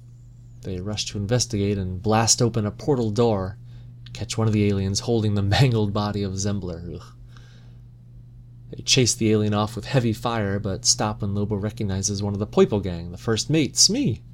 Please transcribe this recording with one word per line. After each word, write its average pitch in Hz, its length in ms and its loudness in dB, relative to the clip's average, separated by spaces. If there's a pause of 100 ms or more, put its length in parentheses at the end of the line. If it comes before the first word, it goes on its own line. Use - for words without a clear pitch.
(640)
They 92 180 -6
rush 101 260 -6
to - 120 -6
investigate 101 600 2
and 92 240 -4
blast 107 380 4
open 113 260 2
a 104 40 0
portal 123 400 0
door, 104 460 2 (560)
catch - 260 -6
one 113 80 2
of 107 60 4
the 104 160 4
aliens 98 320 0
holding 107 340 2
the 101 80 2
<laughs> - 0 -
mangled 107 500 4
body 104 300 -2
of 98 100 -2
Zembler. 92 640 -4
Ugh. - 60 -12 (1700)
They - 120 -12
chase - 320 4
the 110 180 2
alien 107 200 2
off 107 220 0
with 101 100 -8
heavy 120 280 2
fire, 101 480 -2
but 98 240 -4
stop 107 380 0
when 98 120 -2
Lobo 104 220 -2
recognizes 98 640 -2
one 101 120 -2
of 98 40 -4
the 104 80 -2
Poiple 113 360 2
gang, 85 280 -6
the 87 80 -12
first 113 320 -2
mate, 147 260 2
Smee. 208 460 2 (120)